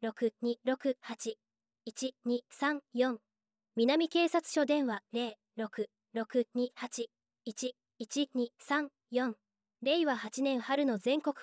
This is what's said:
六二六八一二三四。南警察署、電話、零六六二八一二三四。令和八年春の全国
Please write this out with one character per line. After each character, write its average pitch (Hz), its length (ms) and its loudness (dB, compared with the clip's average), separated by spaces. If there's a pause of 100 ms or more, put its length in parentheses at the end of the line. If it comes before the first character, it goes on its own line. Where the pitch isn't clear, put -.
六 226 400 0
二 240 240 -2
六 262 380 0
八 226 360 -8 (460)
一 262 400 -6
二 240 240 0
三 285 320 -2 (140)
四。 247 260 2 (560)
南 285 320 4
警 339 200 4
察 339 220 0
署、 302 140 2
電 285 220 2
話、 214 160 -4 (100)
零 233 240 -4 (200)
六 214 340 -6 (240)
六 226 400 0
二 247 200 -2
八 240 360 -8 (340)
一 247 320 -6 (580)
二 240 240 0
三 285 320 -2 (200)
四。 240 260 0 (460)
令 302 240 2
和 269 100 2
八 220 260 -6
年 269 160 2
春 277 280 0
の 233 100 2
全 262 240 0
国 294 220 -2